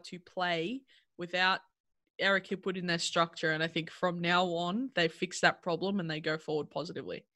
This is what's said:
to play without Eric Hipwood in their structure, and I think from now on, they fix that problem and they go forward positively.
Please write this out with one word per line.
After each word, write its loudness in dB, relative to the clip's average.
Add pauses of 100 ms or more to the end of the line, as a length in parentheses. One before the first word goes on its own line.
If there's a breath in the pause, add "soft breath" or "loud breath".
to -14
play -2 (360)
without 0 (580)
Eric 4
Hipwood -4
in -4
their 2
structure, 2
and 0
I 0
think -4
from 0
now 4
on, -2
they 2
fix -4
that 4
problem 0
and -4
they -4
go -2
forward -4
positively. -6 (120)